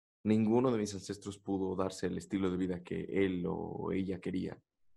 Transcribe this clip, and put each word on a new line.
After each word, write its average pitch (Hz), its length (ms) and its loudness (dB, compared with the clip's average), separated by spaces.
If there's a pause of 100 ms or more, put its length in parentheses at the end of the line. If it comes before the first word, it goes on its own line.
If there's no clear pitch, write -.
(240)
ninguno 110 480 6
de 113 60 2
mis 101 160 0
ancestros 98 440 -8
pudo 95 380 -2
darse 92 320 -2
el 90 100 -2
estilo 95 320 0
de 90 80 0
vida 90 240 -2
que 87 280 -6
él 92 360 2
o 85 460 -4
ella 92 300 -2
quería, 92 360 -4 (400)